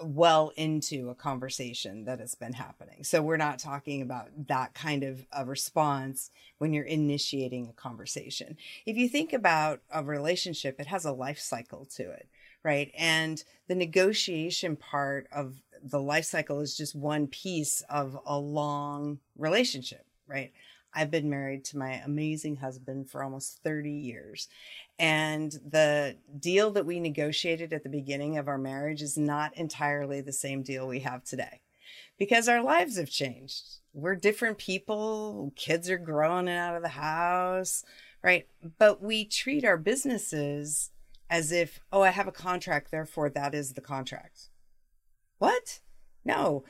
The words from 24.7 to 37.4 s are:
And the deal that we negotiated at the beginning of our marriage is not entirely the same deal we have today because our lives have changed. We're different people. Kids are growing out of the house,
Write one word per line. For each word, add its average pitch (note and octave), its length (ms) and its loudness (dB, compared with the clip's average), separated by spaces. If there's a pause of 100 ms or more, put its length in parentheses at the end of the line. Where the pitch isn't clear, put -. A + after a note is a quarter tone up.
And D#3 540 2
the D3 680 4 (220)
deal F#3+ 320 4
that G3+ 140 2
we F3 140 -2
negotiated D#3+ 720 0
at D3+ 120 -4
the C#3 60 -8
beginning C#3+ 480 -2
of C#3 100 -2
our C#3 100 0
marriage C#3+ 460 -4
is D3 120 -4
not D3+ 400 0
entirely C#3+ 640 -2
the C3+ 140 -8
same C3+ 300 -4
deal C3 240 -6
we C3+ 140 -4
have B2+ 220 -6
today - 380 -8 (560)
because A3+ 320 4
our A#3+ 140 6
lives D4 340 4
have D#3 120 -2
changed. C3 560 -6 (280)
We're D#3+ 220 -2
different G#3+ 420 2
people. G#3 960 -4
Kids E3+ 360 0
are F#3 80 2
growing E3 500 2
out F3 260 0
of E3+ 60 -4
the E3 80 -2
house, F3 960 0 (380)